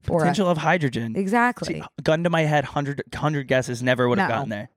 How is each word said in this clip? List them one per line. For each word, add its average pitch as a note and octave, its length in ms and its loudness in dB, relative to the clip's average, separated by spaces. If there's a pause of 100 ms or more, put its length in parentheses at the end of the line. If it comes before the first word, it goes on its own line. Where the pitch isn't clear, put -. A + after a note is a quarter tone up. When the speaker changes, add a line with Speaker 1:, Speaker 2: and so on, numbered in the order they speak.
Speaker 1:
for - 160 -2
us. D#3+ 40 2
Speaker 2:
Potential F#3 260 2
of E3 100 2
hydrogen. C3+ 580 0
Speaker 1:
Exactly. G3+ 640 -2
Speaker 2:
See, - 20 -14 (200)
gun D#3+ 220 2
to F3 60 2
my E3 120 2
head, D3+ 240 2
hundred, C#3+ 360 -4 (120)
hundred D3 340 -2
guesses, B2+ 340 0
never B2+ 260 2
would A#2+ 100 2
have F#3 100 2
Speaker 1:
No. A#2 80 0
Speaker 2:
gotten A2 140 -4
there. G#2+ 260 -8